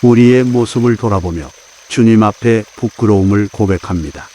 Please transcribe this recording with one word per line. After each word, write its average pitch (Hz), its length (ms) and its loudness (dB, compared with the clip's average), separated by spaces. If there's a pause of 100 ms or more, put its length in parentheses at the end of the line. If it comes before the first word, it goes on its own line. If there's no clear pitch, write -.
우리의 123 420 4
모습을 120 540 -2
돌아보며 87 520 -4 (380)
주님 113 360 2
앞에 110 400 -2 (120)
부끄러움을 101 760 0
고백합니다. 90 840 -6